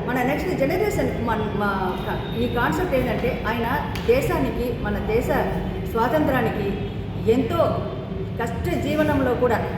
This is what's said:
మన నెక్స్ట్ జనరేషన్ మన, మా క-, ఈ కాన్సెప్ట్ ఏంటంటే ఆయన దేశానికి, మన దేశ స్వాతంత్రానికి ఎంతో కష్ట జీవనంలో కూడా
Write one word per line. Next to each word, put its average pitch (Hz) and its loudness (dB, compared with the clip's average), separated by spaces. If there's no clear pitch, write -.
మన 247 -2
నెక్స్ట్ 285 0
జనరేషన్ 320 0
మన, 226 0
మా 202 0
క-, - -4
ఈ 240 0
కాన్సెప్ట్ 277 0
ఏంటంటే 240 0
ఆయన 233 -2
దేశానికి, 254 2
మన 202 -2
దేశ 214 0
స్వాతంత్రానికి 233 0
ఎంతో 254 2
కష్ట - -2
జీవనంలో 294 2
కూడా 226 2